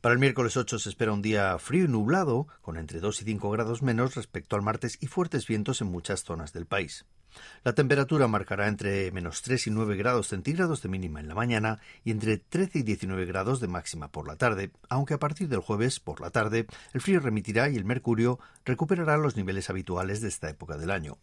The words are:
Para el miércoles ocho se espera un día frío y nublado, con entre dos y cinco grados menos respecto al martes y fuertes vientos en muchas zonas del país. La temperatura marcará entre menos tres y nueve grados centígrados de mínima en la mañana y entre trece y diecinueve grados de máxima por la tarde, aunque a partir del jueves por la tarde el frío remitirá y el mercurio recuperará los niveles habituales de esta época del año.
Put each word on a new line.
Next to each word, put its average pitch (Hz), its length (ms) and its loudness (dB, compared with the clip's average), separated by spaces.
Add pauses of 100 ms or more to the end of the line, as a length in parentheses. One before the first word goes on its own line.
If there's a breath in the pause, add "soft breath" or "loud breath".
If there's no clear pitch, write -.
Para 120 100 4
el 123 80 6
miércoles 131 380 2
ocho 120 200 -2
se 104 120 -6
espera 107 240 0
un 101 80 0
día 101 380 2
frío 175 260 2
y - 20 2
nublado, 135 600 2 (140 loud breath)
con 80 140 -8
entre 82 240 -8
dos 104 220 -2
y - 40 -12
cinco 104 240 -2
grados 113 320 -2
menos 127 340 2
respecto 104 420 -6
al 104 40 0
martes 110 380 -2
y 139 80 -6
fuertes 170 400 -2
vientos 110 320 0
en 107 80 -2
muchas 90 380 -4
zonas 80 260 -8
del 85 140 -8
país. 95 400 -4 (580 loud breath)
La 123 80 4
temperatura 139 560 4
marcará 101 400 2
entre 98 460 0
menos 85 300 -6
tres 123 220 0
y 110 60 -2
nueve 107 240 0
grados 110 320 2
centígrados 151 540 -2
de 95 80 -6
mínima 90 320 -6
en 76 80 -10
la 78 40 -10
mañana 110 460 0 (240 loud breath)
y 113 80 0
entre 107 260 2
trece 180 420 -2
y 123 40 0
diecinueve 95 420 -2
grados 95 360 0
de 98 80 -2
máxima 80 420 -6
por 76 160 -8
la 73 80 -8
tarde, 101 380 0 (160)
aunque 139 240 0
a 135 60 -2
partir 151 280 -2
del 113 140 0
jueves 113 400 0
por 78 180 -10
la 87 120 -10
tarde 110 360 2 (240 loud breath)
el 131 80 -4
frío 185 220 4
remitirá 110 480 2
y 131 80 0
el 95 80 -2
mercurio 120 560 2 (240 loud breath)
recuperará 156 500 2
los 151 220 2
niveles 95 320 -2
habituales 95 500 -2
de 113 80 -4
esta 85 220 -6
época 78 260 -10
del 82 160 -4
año. 80 320 -4